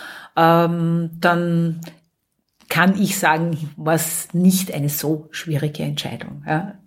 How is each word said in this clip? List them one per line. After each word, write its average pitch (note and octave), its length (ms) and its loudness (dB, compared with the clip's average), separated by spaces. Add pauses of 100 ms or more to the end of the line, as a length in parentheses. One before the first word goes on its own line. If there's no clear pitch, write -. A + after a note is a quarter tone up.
(360)
ähm, E3+ 720 4 (100)
dann E3+ 600 2 (880)
kann F#3+ 300 4
ich F3+ 180 0
sagen, D#3+ 580 0
war's D#3+ 560 -2
nicht F#3 400 4
eine D3 160 -2
so D3+ 420 -4
schwierige D3+ 540 -4
Entscheidung, - 640 -8
ja, E3 280 -4 (120)